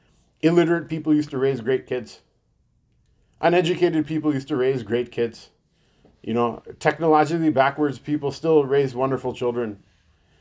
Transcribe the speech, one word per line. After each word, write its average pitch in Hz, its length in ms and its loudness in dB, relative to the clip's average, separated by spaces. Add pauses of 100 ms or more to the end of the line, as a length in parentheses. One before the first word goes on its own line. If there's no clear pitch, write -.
(400)
Illiterate 170 460 2
people 156 260 -2
used 147 180 0
to 139 60 -8
raise 131 240 0
great 127 260 -2
kids. 123 340 -8 (1200)
Uneducated 170 640 2
people 151 260 -2
used 135 140 -6
to 156 80 -4
raise 131 280 0
great 120 280 -2
kids. - 380 -6 (720)
You 110 100 -6
know, 117 300 -2 (160)
technologically 156 720 2
backwards 139 500 0
people 147 320 -4
still 156 340 2
raise 135 300 0
wonderful 127 380 -4
children. 120 500 -4 (580)